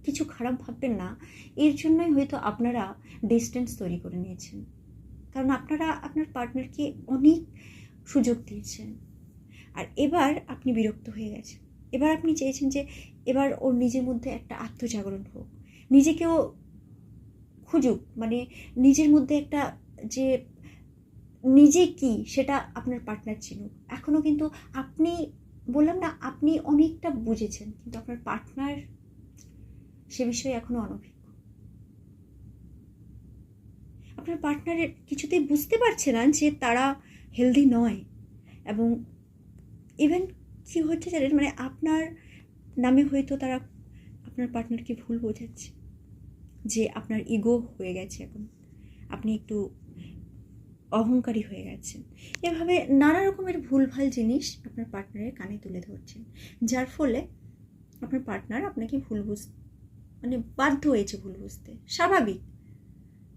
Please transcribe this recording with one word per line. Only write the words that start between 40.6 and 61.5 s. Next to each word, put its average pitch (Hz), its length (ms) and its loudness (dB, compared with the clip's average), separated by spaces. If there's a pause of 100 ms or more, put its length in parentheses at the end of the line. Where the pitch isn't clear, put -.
কি - 160 -4
হচ্ছে 320 300 -2
জানেন, 294 260 2
মানে 277 200 4
আপনার 311 580 -2 (640)
নামে 254 240 6
হয়তো 277 340 0
তারা 262 200 -4 (720)
আপনার 247 220 -6
পার্টনারকে 233 460 -6
ভুল 233 240 -6
বোঝাচ্ছে, 226 540 -8 (920)
যে 220 300 -2
আপনার 220 320 -4
ইগো 233 520 0
হয়ে 185 160 -6
গেছে 185 300 -10
এখন, 214 220 -14 (640)
আপনি 214 260 -4
একটু 208 360 -6 (1200)
অহংকারী 233 520 2
হয়ে 190 220 -12
গেছেন। - 380 -14 (400)
এভাবে 339 460 2
নানা 302 360 6
রকমের 370 360 -2
ভুলভাল 269 500 2
জিনিস 247 540 0
আপনার 226 280 -10
পার্টনারের 202 400 -10
কানে 202 260 -12
তুলে 180 220 -10
ধরছেন, - 440 -18 (400)
যার 254 220 0
ফলে 262 400 -2 (720)
আপনার 254 220 -4
পার্টনার 214 420 -6
আপনাকে 254 340 -6
ভুল 214 240 -6
বুঝ-, - 380 -10 (600)
মানে 247 160 -4 (180)
বাধ্য 277 320 2
হয়েছে 208 280 2
ভুল 190 160 -14
বুঝতে, - 420 -16 (140)